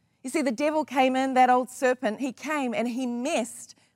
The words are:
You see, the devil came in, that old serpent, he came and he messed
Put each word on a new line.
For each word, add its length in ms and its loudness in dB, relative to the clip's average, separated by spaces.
You 80 -10
see, 120 0
the 80 0
devil 340 0
came 300 2
in, 200 0
that 160 6
old 200 2
serpent, 480 -2
he 140 -4
came 420 -4
and 140 -2
he 180 -4
messed 680 -4